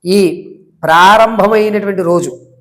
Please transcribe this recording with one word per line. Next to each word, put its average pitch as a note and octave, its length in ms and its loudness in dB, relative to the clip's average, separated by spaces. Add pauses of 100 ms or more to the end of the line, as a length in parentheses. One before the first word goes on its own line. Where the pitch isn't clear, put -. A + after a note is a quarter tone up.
ఈ F3+ 380 0 (400)
ప్రారంభమైనటువంటి G#3 1160 0
రోజు. E3+ 380 -4 (220)